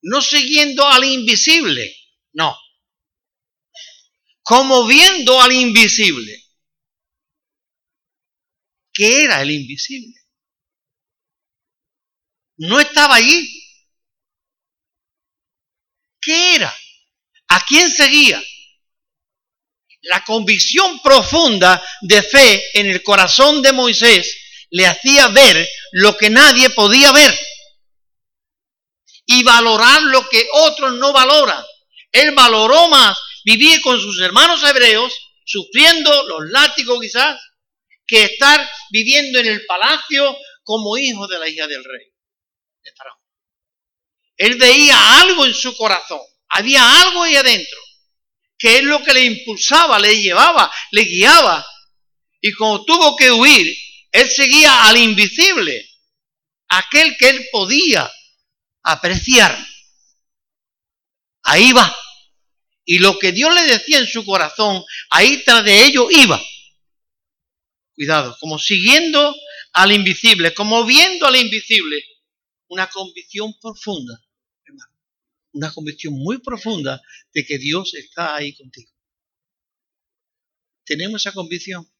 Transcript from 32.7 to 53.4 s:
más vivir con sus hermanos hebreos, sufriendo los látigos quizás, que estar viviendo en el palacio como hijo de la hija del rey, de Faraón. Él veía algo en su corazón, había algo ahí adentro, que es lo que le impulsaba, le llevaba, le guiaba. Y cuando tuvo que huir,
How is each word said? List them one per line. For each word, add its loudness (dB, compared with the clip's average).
más 2
vivir 2
con -2
sus -10
hermanos 0
hebreos, 0
sufriendo 0
los -10
látigos -2
quizás, -4
que 2
estar 0
viviendo -2
en -2
el -6
palacio -2
como -6
hijo -6
de -8
la -8
hija -10
del -12
rey, -20
de -20
Faraón. -20
Él -2
veía 4
algo 2
en -4
su -8
corazón, -6
había 2
algo -2
ahí -2
adentro, -2
que 2
es 2
lo -2
que -2
le 2
impulsaba, 0
le 0
llevaba, 2
le 0
guiaba. 2
Y -4
cuando -4
tuvo 2
que 2
huir, 2